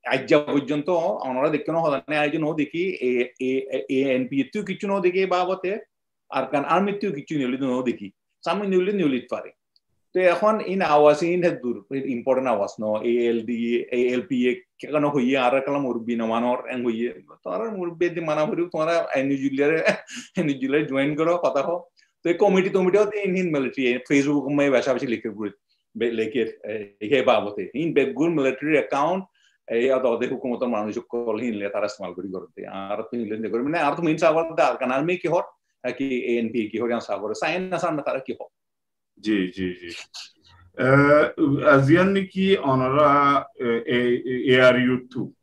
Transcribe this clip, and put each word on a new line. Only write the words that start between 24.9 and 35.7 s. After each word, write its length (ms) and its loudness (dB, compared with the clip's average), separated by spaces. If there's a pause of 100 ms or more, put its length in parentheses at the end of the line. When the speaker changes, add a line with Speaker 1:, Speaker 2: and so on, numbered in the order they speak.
Speaker 1:
বেশি 140 -2
লিখে 220 -4
ঘুরে, 220 -8 (460)
বে-, 140 0
লিখে, 300 -2 (220)
এ, 380 -10
হে 200 2
বাবতে। 520 0
ইন 200 -2
বেগুন 400 0
military 380 -2
account, 540 0 (420)
এই 240 0
অত 140 0
অধে 220 0
হুকুমতর 400 -4
মানুষ 320 -4 (100)
কল 300 -4
হিন 140 -4
লে 160 -4
তারা 160 -2
ইস্তেমাল 280 -10
করি 180 -10
করতে। 360 -12
আর 340 -8
তো 160 -8
হিন 240 -6
লে 80 -6
করে, 120 -2
menee 180 -4
আর 160 0
তো 60 -8
মিনস 220 0
আবার 320 2
দা, 100 4
আর 120 0
কান 140 -2
আর্মি 260 0
কি 100 -6
হর, 140 2 (500)